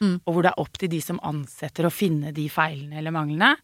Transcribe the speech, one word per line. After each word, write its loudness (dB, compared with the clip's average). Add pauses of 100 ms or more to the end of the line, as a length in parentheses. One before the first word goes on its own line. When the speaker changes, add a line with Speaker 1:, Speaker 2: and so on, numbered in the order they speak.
Speaker 1:
Mm. 2
Speaker 2:
og 0
hvor 4
det 6
er -2
opp -6
til -2
de -2
som -6
ansetter -4
å 4
finne 0
de -4
feilene -2
eller -4
manglene. 4